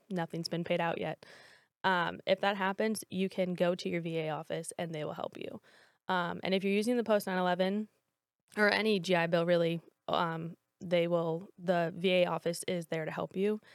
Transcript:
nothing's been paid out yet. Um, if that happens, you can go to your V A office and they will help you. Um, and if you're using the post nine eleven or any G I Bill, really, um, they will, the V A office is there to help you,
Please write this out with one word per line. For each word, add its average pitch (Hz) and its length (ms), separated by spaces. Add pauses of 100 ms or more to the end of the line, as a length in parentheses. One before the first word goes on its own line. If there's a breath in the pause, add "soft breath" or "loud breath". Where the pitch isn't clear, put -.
nothing's 165 400
been 170 140
paid 170 180
out 170 180
yet. 160 240 (600 loud breath)
Um, 180 420
if 190 160
that 202 160
happens, 196 540
you 190 180
can 185 240
go 175 220
to 190 120
your 175 140
V 165 160
A 156 140
office 160 480
and 170 120
they 151 120
will 165 100
help - 240
you. - 240 (460 soft breath)
Um, 180 340
and 190 140
if 190 80
you're 196 100
using 220 240
the 233 60
post 208 240
nine 185 100
eleven 185 500 (680)
or 208 140
any 202 280
G 175 160
I 170 120
Bill, 170 180
really, 170 340 (280)
um, 165 500 (240)
they 170 260
will, 170 420 (100)
the 175 360
V 180 280
A - 20
office 170 420
is 175 200
there 160 180
to 165 60
help - 240
you, 208 260 (140)